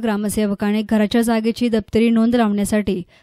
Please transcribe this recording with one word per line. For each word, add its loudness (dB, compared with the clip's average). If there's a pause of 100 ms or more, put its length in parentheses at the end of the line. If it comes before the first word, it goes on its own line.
ग्रामसेवकाने -2
घराच्या 0
जागेची -2
दप्तरी 0
नोंद 2
लावण्यासाठी 0 (200)